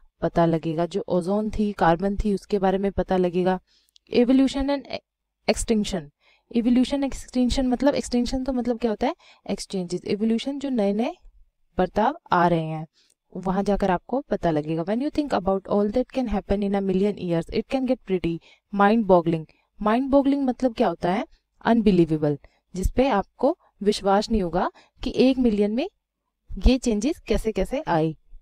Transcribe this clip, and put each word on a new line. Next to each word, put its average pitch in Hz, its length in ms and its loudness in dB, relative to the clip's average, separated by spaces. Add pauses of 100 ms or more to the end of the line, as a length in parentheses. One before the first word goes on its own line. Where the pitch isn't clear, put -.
(220)
पता 170 240 2
लगेगा, 165 400 0
जो 175 220 -6
ozone 196 420 -2
थी, 208 220 -2
carbon 190 460 2
थी, 208 160 -2
उसके 196 260 -4
बारे 190 180 2
में 196 140 -2
पता 185 260 -2
लगेगा। 180 420 0 (560)
Evolution 262 480 4
and 277 340 -4 (520)
extinction, 208 520 -2 (560)
evolution 254 520 2
extinction 254 560 -2
मतलब, 254 280 2
extinction 254 520 -2
तो 269 80 -4
मतलब 240 260 -2
क्या 233 120 0
होता 208 160 -2
है? 339 80 -4 (340)
Exchanges। 180 560 -6
Evolution 226 540 -2
जो 277 100 -6
नए 208 240 0
नए 247 220 -4 (640)
बर्ताव 214 420 0 (120)
आ 175 160 4
रहे 165 180 0
हैं 156 220 -8 (480)
वहां 185 280 -2
जाकर 196 280 0
आपको 208 300 -2
पता 185 300 -2
लगेगा। 156 320 -2
When 208 180 -4
you 294 140 -6
think 269 240 -2
about 190 240 -2
all 208 300 0
that 254 200 -2
can 254 160 -4
happen 202 280 -2
in 202 140 -2 (100)
a - 0 -
million 190 380 0
years, 170 340 -2
it - 160 -2
can 262 180 -2
get 254 100 0
pretty 170 420 -4 (360)
mind 202 300 4
boggling। 165 400 2 (360)
माइंड 233 280 0
बॉगलिंग 277 360 4
मतलब 247 300 -2
क्या - 120 2
होता 175 260 -2
है? 247 140 -4 (340)
Unbelievable, 165 760 4 (380)
जिसपे 214 320 0
आपको 247 500 0 (240)
विश्वास 202 500 2
नहीं 220 100 2
होगा 180 300 -2 (320)
कि - 120 -6
एक 254 220 4
million 208 340 2
में 277 180 -4 (800)
ये 254 100 6
changes 240 420 -2
कैसे - 320 -2
कैसे 214 360 -4
आए। 156 280 0 (260)